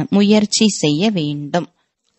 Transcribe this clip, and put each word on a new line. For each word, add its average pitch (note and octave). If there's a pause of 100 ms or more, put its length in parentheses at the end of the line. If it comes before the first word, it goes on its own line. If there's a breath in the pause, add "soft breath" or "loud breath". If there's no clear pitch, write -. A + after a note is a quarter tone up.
முயற்சி G#3
செய்ய E3
வேண்டும். D3 (520)